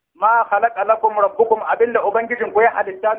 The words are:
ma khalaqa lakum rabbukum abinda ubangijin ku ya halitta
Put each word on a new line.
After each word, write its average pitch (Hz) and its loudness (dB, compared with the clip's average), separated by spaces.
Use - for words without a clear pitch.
ma 196 2
khalaqa 202 0
lakum 220 0
rabbukum 214 0
abinda 220 0
ubangijin 220 -4
ku 208 2
ya 233 4
halitta 208 -4